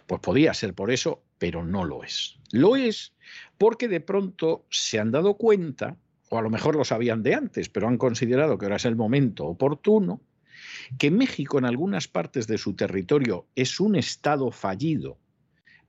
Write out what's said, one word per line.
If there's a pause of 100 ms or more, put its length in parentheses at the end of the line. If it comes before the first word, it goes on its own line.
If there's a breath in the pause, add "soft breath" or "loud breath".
Pues
podía
ser
por
eso, (160)
pero
no
lo
es. (140)
Lo
es (440 loud breath)
porque
de
pronto
se
han
dado
cuenta, (320)
o
a
lo
mejor
lo
sabían
de
antes,
pero
han
considerado
que
ahora
es
el
momento
oportuno, (800 loud breath)
que
México
en
algunas
partes
de
su
territorio
es
un
estado
fallido, (720 soft breath)